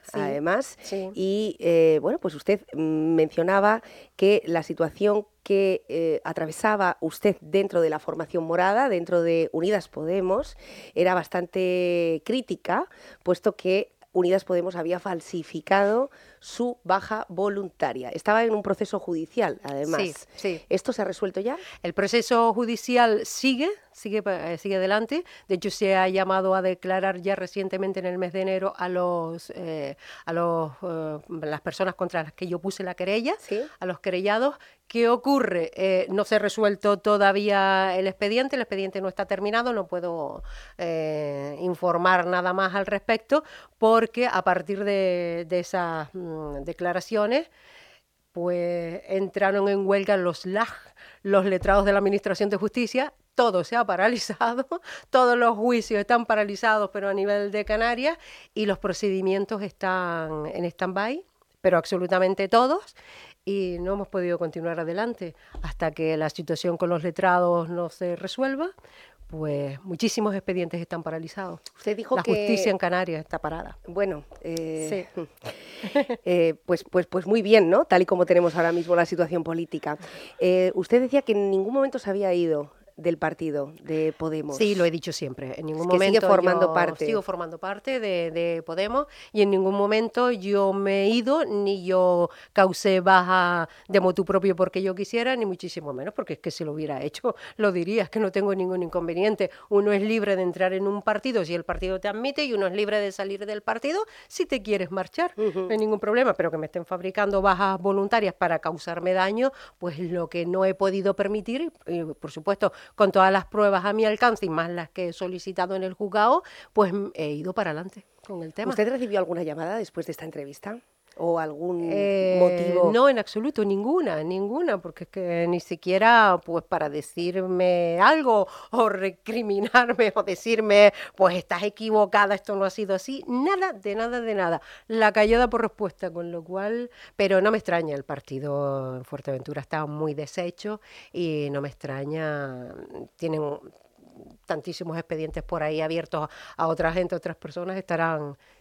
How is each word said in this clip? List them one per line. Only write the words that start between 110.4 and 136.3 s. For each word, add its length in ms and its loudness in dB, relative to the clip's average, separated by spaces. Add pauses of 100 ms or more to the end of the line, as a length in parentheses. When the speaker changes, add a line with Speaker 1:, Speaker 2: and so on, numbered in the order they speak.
Speaker 1:
no 220 0
he 80 2
podido 420 0
permitir, 560 -4 (140)
y, 180 -4
por 260 -10
supuesto, 440 -2 (220)
con 160 4
todas 200 6
las 120 2
pruebas 400 2
a 80 0
mi 120 2
alcance 400 2
y 40 -4
más 200 -2
las 220 -8
que 180 -6
he 40 -8
solicitado 640 -6
en 80 -4
el 100 -6
juzgado, 480 2 (300)
pues, 200 4
mm, 220 -4
he 160 -4
ido 240 -6
para 160 -2
adelante 340 -10 (220)
con 160 -12
el 100 -14
tema. 180 -4
Speaker 2:
¿Usted 200 2
recibió 300 -2
alguna 240 -4
llamada 320 -6
después 300 -8
de 40 -8
esta 140 -12
entrevista? 520 -14 (400)
¿O 240 0
algún 520 -6
Speaker 1:
Eh, 460 2
Speaker 2:
motivo? 540 4
Speaker 1:
no, 160 6
en 100 4
absoluto, 460 -2
ninguna, 580 0
ninguna, 580 -2
porque 240 -14
es 60 -16
que 380 -2
ni 100 0
siquiera, 840 4
pues, 220 -4
para 240 -2
decirme 1120 0
algo 460 6 (240)
o 180 4
recriminarme 1200 0
<laughs> 20 -20
o 80 2
decirme, 720 6 (240)
"Pues 200 4
estás 280 -4
equivocada, 720 2
esto 180 -8
no 100 0
ha 60 0
sido 240 -4
así", 320 -8
nada, 460 0
de 240 -6
nada, 240 -4
de 160 -4
nada. 260 0 (240)
La 260 4
callada 380 4
por 120 0
respuesta, 500 -6
con 180 -8